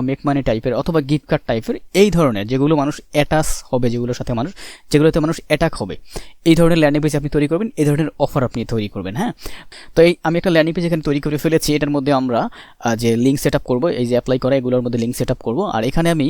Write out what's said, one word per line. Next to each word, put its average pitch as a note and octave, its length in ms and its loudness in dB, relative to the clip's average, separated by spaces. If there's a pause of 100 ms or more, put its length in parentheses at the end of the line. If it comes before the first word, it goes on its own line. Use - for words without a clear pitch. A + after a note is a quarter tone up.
মেক C#3 180 -4
মানি C#3+ 220 0
টাইপের A#2 320 -2
অথবা D#3+ 180 0 (100)
গিফট D3 220 -2
কার্ড D3+ 180 0
টাইপের A#2 260 -4 (260)
এই G#3 160 6
ধরনের A#2 340 0
যেগুলো C#3 300 2
মানুষ C#3+ 140 -2 (200)
অ্যাটাচ D3+ 340 2 (220)
হবে, B2 220 0
যেগুলোর A#2+ 260 -4
সাথে B2+ 200 -6
মানুষ, D3+ 120 -4 (400)
যেগুলোতে D#3 340 4
মানুষ D#3+ 100 -2 (140)
অ্যাটাক D#3 320 0
হবে, F#2 140 -8 (540)
এই E3 100 6
ধরনের E3+ 220 6
ল্যান্ডিং D3 220 2
পেজ D3+ 160 0
আপনি C#3+ 160 -4
তৈরি D3 160 2
করবেন, F#3 160 0 (140)
এই D3 80 4
ধরনের D3 200 0 (160)
অফার C3+ 180 -2
আপনি A#2 180 -4 (120)
তৈরি G#2+ 200 -2
করবেন। F#2+ 260 -6
হ্যাঁ, - 140 -4 (640)
তো - 120 6
এই F3 40 6 (160)
আমি E3 120 0
একটা F#3 160 0
ল্যান্ডিং D#3+ 200 4
পেজ F3+ 140 -2
এখানে D#3+ 200 0
তৈরি C#3+ 160 0
করে D3+ 180 -2
ফেলেছি। D#3+ 340 2
এটার D3 180 -2
মধ্যে C#3 160 0 (100)
আমরা, A#2+ 220 -2
আহ, - 580 -6
যে A#2 80 2 (160)
লিংক C3+ 180 2
সেট D3 160 2
আপ - 100 -6
করবো, B2 160 0 (160)
এই B2 80 0
যে B2 80 0
অ্যাপ্লাই B2+ 260 0
করা, C3 180 2
এগুলোর B2+ 240 0
মধ্যে A#2+ 180 -2
লিংক A#2+ 160 -4
সেট B2 160 -2
আপ - 120 -8
করবো। B2+ 160 -2 (120)
আর A2+ 140 -2
এখানে E3 260 2
আমি C#3+ 140 0